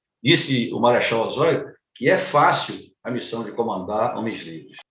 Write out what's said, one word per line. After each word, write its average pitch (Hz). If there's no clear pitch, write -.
Disse 131
o 110
Marechal 113
Osório 139
que 131
é 190
fácil 135
a 117
missão 117
de 101
comandar 107
homens 104
livres. 82